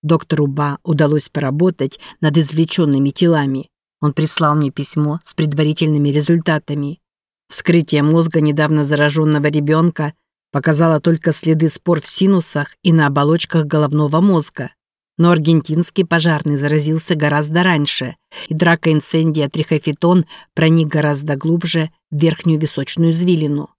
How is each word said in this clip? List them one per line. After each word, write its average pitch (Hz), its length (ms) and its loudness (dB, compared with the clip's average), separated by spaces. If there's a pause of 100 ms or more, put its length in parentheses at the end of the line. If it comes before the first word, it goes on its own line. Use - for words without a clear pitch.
Доктору 151 460 0
Ба 143 340 -4
удалось 151 460 0
поработать 143 720 -2 (200)
над 151 180 0
извлеченными 147 720 0
телами. 143 580 0 (320)
Он 147 120 0
прислал 156 420 0
мне 147 160 0
письмо 147 540 -4
с - 80 -20
предварительными 151 760 0
результатами. 151 920 -2 (480)
Вскрытие 160 540 0
мозга 160 380 2
недавно 151 440 2
зараженного 147 600 0
ребенка 156 680 0 (400)
показало 156 480 2
только 165 320 0
следы 160 360 0
спор 156 320 -2
в - 60 -14
синусах 180 760 -2
и 170 100 2
на 156 140 4
оболочках 151 580 0
головного 151 560 0
мозга. 170 520 0 (440)
Но 170 140 4
аргентинский 165 760 0
пожарный 160 520 0
заразился 151 580 -2
гораздо 147 480 0
раньше, 147 540 -2 (320)
и 160 60 -6
драка 165 380 2
инсендия 156 560 0
трихофитон 160 760 0 (280)
проник 160 340 2
гораздо 147 480 -2
глубже 165 540 -2 (200)
в 151 100 -4
верхнюю 160 400 0
височную 160 520 -2
извилину. 156 680 -2